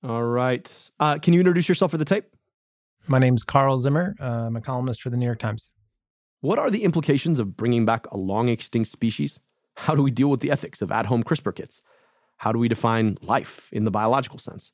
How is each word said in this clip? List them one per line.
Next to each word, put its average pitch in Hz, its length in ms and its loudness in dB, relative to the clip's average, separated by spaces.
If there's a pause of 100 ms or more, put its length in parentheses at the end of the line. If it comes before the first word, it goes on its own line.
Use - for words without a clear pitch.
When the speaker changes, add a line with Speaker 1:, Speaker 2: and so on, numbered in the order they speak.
Speaker 1:
All 117 180 -2
right. 123 500 0 (280)
Uh, 147 180 2
can 170 140 4
you 175 80 6
introduce 175 280 4
yourself 180 220 2
for 165 80 -4
the 156 60 0
tape? 202 200 0 (840)
Speaker 2:
My 135 100 4
name's 127 240 4
Carl 135 380 2
Zimmer. 156 400 0
Uh, 117 260 -4
I'm 117 80 -6
a 117 60 -6
columnist 127 420 -6
for 127 80 -6
the 120 60 -4
New 123 100 0
York 120 140 -4
Times. 110 300 -6 (720)
Speaker 1:
What 180 180 0
are 294 120 0
the 214 140 -2
implications 156 560 2
of 101 160 -4
bringing 117 280 2
back 113 280 0
a - 40 -8
long-extinct 110 720 -2
species? - 520 -4 (340)
How - 220 0
do 143 60 4
we 135 100 2
deal 127 160 2
with 139 100 2
the 143 140 -2
ethics - 280 -6
of 92 120 -4
at-home 110 320 0
crispr 123 280 -2
kits? - 300 -14 (540)
How 110 160 -2
do 113 80 0
we 117 80 4
define 113 540 2
life - 500 -4
in 107 120 -2
the 110 60 0
biological 113 480 -2
sense? - 360 -18